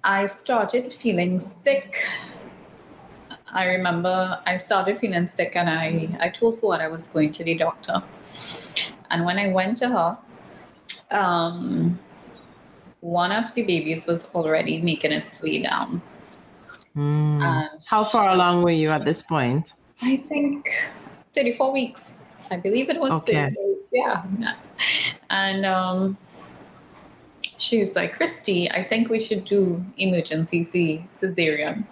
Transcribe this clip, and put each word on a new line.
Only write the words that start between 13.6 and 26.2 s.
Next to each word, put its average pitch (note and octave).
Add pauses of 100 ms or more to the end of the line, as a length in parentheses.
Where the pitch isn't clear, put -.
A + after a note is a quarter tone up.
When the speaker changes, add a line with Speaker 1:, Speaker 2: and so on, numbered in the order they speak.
Speaker 1:
babies D#3+
was E3+
already D#3+
making D#3+
its -
way D#3
down. - (960)
Speaker 2:
Mm. D3
Speaker 1:
And D#3 (160)
Speaker 2:
How G#3+
far G#3+
along F3
were F3
you D#3
at D3+
this D#3
point? C#3 (280)
Speaker 1:
I C4 (120)
think C#4+ (640)
thirty-four A#3+
weeks. - (280)
I F3+
believe A3
it E4+
was C4+ (120)
Speaker 2:
Okay. A3
Speaker 1:
thirty-four D3
weeks, -
yeah. F#3+ (1040)
And, G3
um, F#3+ (1400)